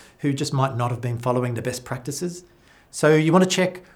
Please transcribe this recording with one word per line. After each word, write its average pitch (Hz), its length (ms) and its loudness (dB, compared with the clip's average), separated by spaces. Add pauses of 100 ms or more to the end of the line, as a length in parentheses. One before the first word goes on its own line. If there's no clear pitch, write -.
(180)
who 143 140 -2
just 143 200 -4
might 131 240 0
not 120 140 -2
have 117 100 -6
been 120 180 -4
following 123 360 -2
the 120 80 -6
best 123 220 -6
practices. 151 600 -8 (460)
So 151 240 4
you 156 180 4
want 185 120 6
to 185 60 0
check 180 320 -2 (140)